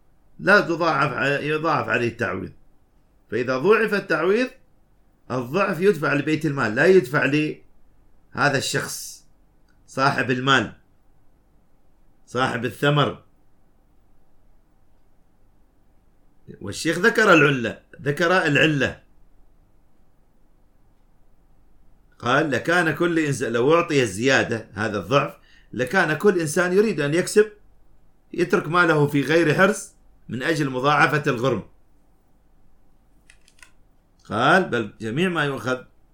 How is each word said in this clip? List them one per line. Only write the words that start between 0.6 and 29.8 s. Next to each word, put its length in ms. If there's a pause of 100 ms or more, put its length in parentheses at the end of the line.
تضاعف 520
ع-، 280
يضاعف 480
عليه 200
التعويض، 440 (800)
فإذا 280
ضُعف 360
التعويض 560 (800)
الضعف 500
يدفع 340
لبيت 320
المال، 280
لا 120
يدفع 380
لهذا 1300
الشخص 680 (600)
صاحب 440
المال، 420 (1500)
صاحب 380
الثمر. 580 (3500)
والشيخ 380
ذكر 340
العلة، 500 (200)
ذكر 440
العلة، 560 (3250)
قال: 320
لكان 440
كل 240
إنسان، 340
لو 220
أعطي 280
الزيادة 720
هذا 240
الضعف، 380 (360)
لكان 420
كل 260
إنسان 320
يريد 280
أن 140
يكسب، 380 (800)
يترك 360
ماله 380
في 160
غير 320
حرز، 380 (360)